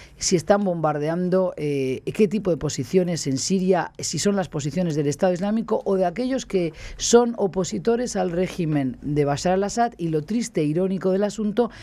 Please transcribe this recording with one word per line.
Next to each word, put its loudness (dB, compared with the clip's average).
si 2
están 4
bombardeando, 0
eh, -2
qué 4
tipo 0
de 0
posiciones 0
en 0
Siria, 2
si -4
son 2
las -2
posiciones -2
del 0
Estado 2
Islámico -2
o 2
de 2
aquellos -2
que 0
son 4
opositores -2
al 0
régimen 0
de 0
Bashar 0
al-Assad? 0
Y -4
lo 0
triste -2
e 2
irónico 0
del 2
asunto -2